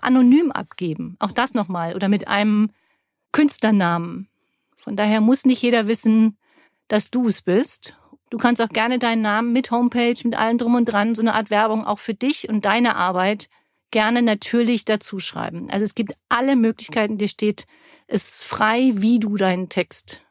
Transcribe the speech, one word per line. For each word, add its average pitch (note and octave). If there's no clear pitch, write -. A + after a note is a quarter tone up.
anonym B3+
abgeben. E3
Auch G3+
das B3
nochmal. F3
Oder F#3+
mit G#3
einem G#3
Künstlernamen. F#3
Von -
daher G#3
muss A#3+
nicht B3+
jeder A#3+
wissen, A3
dass G#3+
du B3
es G3
bist. -
Du A#3
kannst A#3+
auch A3+
gerne A#3
deinen A3+
Namen A3
mit B3+
Homepage, A#3+
mit A#3
allem A3+
drum A#3
und A#3+
dran, A3
so A3+
eine A3+
Art G#3+
Werbung G#3+
auch G#3
für -
dich C4+
und G#3+
deine A3+
Arbeit F#3
gerne A3
natürlich A#3
dazu G#3
schreiben. E3+
Also G3+
es G3+
gibt A3
alle C4
Möglichkeiten, A3
dir G3+
steht -
es -
frei, A#3+
wie A3
du G#3
deinen F#3
Text -